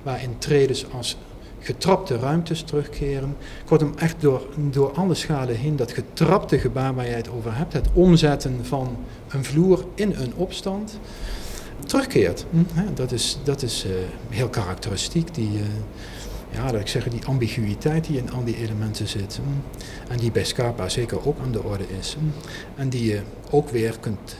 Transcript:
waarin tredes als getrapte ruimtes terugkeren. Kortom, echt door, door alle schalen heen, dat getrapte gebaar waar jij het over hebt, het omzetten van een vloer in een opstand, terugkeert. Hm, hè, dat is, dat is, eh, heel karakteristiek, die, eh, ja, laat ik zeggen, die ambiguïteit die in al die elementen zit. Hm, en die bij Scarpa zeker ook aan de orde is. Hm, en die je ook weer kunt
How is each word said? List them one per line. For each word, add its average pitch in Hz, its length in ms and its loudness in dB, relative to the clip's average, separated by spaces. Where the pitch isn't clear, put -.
waarin 123 360 -4
tredes 139 540 4
als 123 240 -6
getrapte 170 580 2
ruimtes 160 440 0
terugkeren. 143 760 -2
Kortom, 151 300 6
echt 165 240 0
door, 135 220 6
door 139 240 4
alle 180 200 4
schalen 127 420 0
heen, 147 200 0
dat 120 160 0
getrapte - 680 4
gebaar 131 360 0
waar 123 120 -2
jij 120 100 -2
het 117 140 -4
over 113 260 -4
hebt, 165 160 -2
het 123 200 2
omzetten 151 720 8
van 127 340 -2
een 135 160 -2
vloer 175 400 6
in 202 200 2
een 127 200 -4
opstand, 196 640 -4
terugkeert. 135 640 4
Hm, 165 60 2
hè, 175 100 2
dat 127 180 -2
is, - 320 -2
dat 139 180 0
is, 117 220 -2
eh, 98 60 -2
heel 113 200 0
karakteristiek, 104 840 -2
die, 104 240 0
eh, 101 60 -2
ja, 110 140 -4
laat 117 160 0
ik 95 80 -4
zeggen, 123 220 0
die 117 160 -4
ambiguïteit 131 800 0
die 151 120 0
in 123 140 -4
al 127 120 -2
die 117 120 -2
elementen 110 520 -2
zit. 98 340 -4
Hm, - 720 -6
en 123 60 -2
die 117 120 2
bij 101 140 2
Scarpa 117 440 -2
zeker 117 380 -2
ook 143 180 2
aan 127 80 -2
de 110 100 -2
orde 101 220 -4
is. - 200 -8
Hm, - 640 -6
en 135 80 0
die 123 160 0
je 104 160 2
ook 147 180 4
weer 113 320 0
kunt - 400 -6